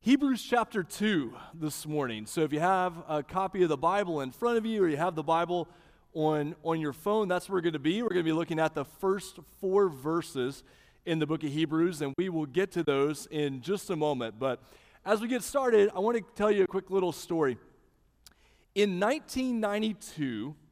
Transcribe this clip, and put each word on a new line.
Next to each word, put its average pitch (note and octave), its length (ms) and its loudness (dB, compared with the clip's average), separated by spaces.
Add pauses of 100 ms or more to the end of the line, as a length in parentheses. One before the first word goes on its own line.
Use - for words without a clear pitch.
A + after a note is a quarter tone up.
Hebrews C4 380 4
chapter A3+ 400 0
two D#3+ 500 0 (220)
this D#3 320 -8
morning. B2 400 -4
So - 140 -4
if D3 120 2
you D3+ 60 0
have F3+ 340 2 (160)
a D3+ 140 -2
copy F#3 400 -2
of E3+ 60 4
the D3+ 80 2
Bible E3+ 440 0
in C3 120 -6
front A#3 260 0
of A3 80 -2
you A3 160 0
or F3 60 4
you C#3+ 80 0
have E3+ 180 0
the D#3 80 -4
Bible E3+ 460 0 (440)
on, D#3 520 0
on E3 160 0
your D3 120 -2
phone, G#3 360 0
that's F3+ 200 -2
where F#3+ 100 0
we're - 20 2
gonna D#3+ 180 0
be. E3+ 240 0
We're A#3 60 0
gonna F3+ 160 2
be D#3+ 80 2
looking D#3+ 260 0
at D#3+ 160 2
the C#3+ 100 -4
first - 540 -4 (220)
four G3 280 4
verses C#3 760 -4 (420)
in D#3+ 140 0
the D3 80 0
book D#3 160 -4
of C#3 80 -4
Hebrews, D#3+ 500 0
and C#3 160 -4
we F#3 120 -2
will D#3+ 160 -2
get F3+ 260 -2
to F3 100 -2
those D3 440 2
in C#3+ 340 -4
just F#3 300 -4
a F3 60 -2
moment. B2 440 -2
But C3 200 -2 (440)
as G3+ 160 2
we A3+ 80 -4
get A#3+ 160 -2
started, A#3 500 4
I F#3 60 -2
wanna A3+ 220 0 (120)
tell G#3 160 2
you G3 140 4
a - 20 2
quick F#3 240 -4
little F#3 220 2
story. D3 440 0 (1160)
In G3 240 2
nineteen B3+ 640 -2
ninety-two D#3 960 -4 (160)